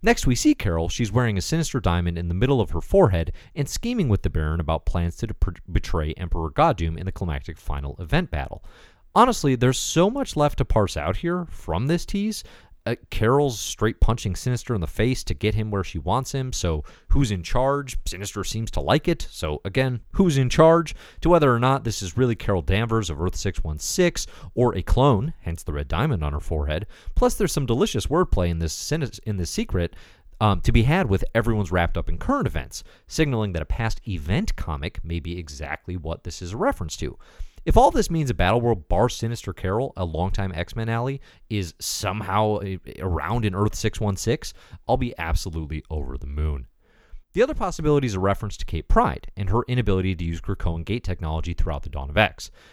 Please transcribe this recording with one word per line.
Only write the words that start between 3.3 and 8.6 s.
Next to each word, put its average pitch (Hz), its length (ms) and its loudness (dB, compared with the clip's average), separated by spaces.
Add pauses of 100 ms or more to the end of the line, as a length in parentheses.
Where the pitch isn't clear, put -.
and 143 140 -4
scheming 233 400 -2
with 101 140 4
the - 80 0
Baron 78 300 0
about 80 260 0
plans 87 300 0
to - 100 -6
de-, - 80 -6 (380)
betray 82 440 0
Emperor 82 340 -2
Goddoom 82 480 2
in 90 80 -6
the 92 60 -4
climactic 78 460 -6
final 71 400 -6
event 143 320 -2
battle. - 320 -6 (520)